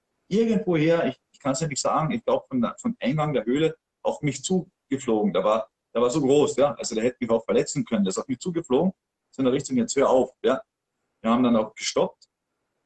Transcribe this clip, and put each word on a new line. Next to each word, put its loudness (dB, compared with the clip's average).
irgendwoher, 2
ich, -6
ich -20
kann's -4
ja -2
nicht -6
sagen, 0
ich -4
glaub -2
von -2
der, -2
vom -4
Eingang -2
der 0
Höhle 0
auf -4
mich -4
zugeflogen. -2
Der 2
war, 0
der 2
war 2
so 0
groß, 4
ja, 2
also -8
der -2
hätte 0
mich -2
auch 2
verletzen -2
können. 0
Der 0
ist -4
auf -10
mich -6
zugeflogen, -2
so -8
in 2
der 2
Richtung, -4
„Jetzt -2
hör 4
auf“, 2
ja. 0
Wir 0
haben 2
dann 4
auch 0
gestoppt -4